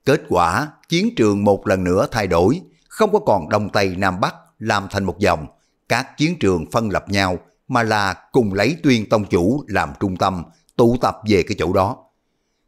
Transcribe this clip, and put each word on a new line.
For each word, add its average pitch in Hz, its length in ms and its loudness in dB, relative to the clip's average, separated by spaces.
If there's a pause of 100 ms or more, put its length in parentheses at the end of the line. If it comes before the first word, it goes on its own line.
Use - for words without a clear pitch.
Kết 156 240 2
quả, 95 440 0 (160)
chiến 208 260 0
trường 104 300 2
một 101 220 2
lần 95 180 0
nữa 95 260 2
thay 110 160 -2
đổi, 92 340 2 (280)
không 208 240 0
có 208 60 2
còn 95 300 0
đông 104 220 -2
tây 98 280 0
nam 95 220 -2
bắc 147 140 -2 (240)
làm 104 320 -2
thành 98 140 -4
một 87 200 -4
vòng, 85 220 0 (420)
các 120 300 -4
chiến 156 200 0
trường 92 320 0
phân 113 200 -2
lập 85 180 -4
nhau, 95 300 0 (300)
mà 123 140 0
là 104 320 0 (180)
cùng 110 220 2
lấy 110 280 0
Tuyên 120 260 2
Tông 107 160 2
Chủ 101 440 0
làm 87 320 -2
trung 95 160 -2
tâm, 95 260 -2 (340)
tụ 120 240 4
tập 98 180 -2 (100)
về 95 140 4
cái 98 160 -6
chỗ 87 140 -2
đó. 98 240 0 (720)